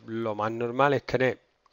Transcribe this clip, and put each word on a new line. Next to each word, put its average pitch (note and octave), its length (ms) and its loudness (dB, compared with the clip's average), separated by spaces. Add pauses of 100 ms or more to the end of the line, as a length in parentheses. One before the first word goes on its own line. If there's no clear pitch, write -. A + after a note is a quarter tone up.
lo A2+ 280 -4
más G#2 160 0
normal A#2+ 420 2
es B2+ 120 -2
tener B2 440 0 (240)